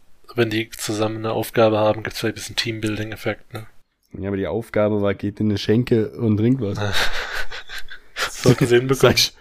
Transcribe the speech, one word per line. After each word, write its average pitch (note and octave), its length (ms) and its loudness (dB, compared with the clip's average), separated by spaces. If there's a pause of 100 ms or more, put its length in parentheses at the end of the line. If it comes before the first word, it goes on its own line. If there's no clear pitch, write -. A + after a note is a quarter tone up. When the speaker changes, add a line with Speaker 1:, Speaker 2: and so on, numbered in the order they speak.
(360)
Speaker 1:
wenn A#2 140 2
die A2 220 -4
zusammen A2 480 -4
eine A2 120 -4
Aufgabe A2 480 2
haben, G#2+ 240 2
gibt's - 160 -8
vielleicht G#2+ 160 -2
ein G#2+ 40 -14
bisschen - 180 -10
Teambuilding-Effekt, G#2+ 960 -6
ne? A2 120 -12 (540)
Speaker 2:
Ja, F#2 80 -6
aber G2 100 -2
die F#2+ 100 -2
Aufgabe G#2 540 0
war, G2+ 120 2
geht G#2 260 -6
in G#2+ 80 2
eine G#2 100 2
Schenke A2 540 2
und G#2+ 260 0
trinkt B2 240 2
was. G#2 160 -4
Speaker 1:
<laughs> G2+ 140 -4 (1200)
So - 400 2
gesehen A#2+ 320 4
bekommen. C3 280 4
Speaker 2:
Sagst, - 260 -2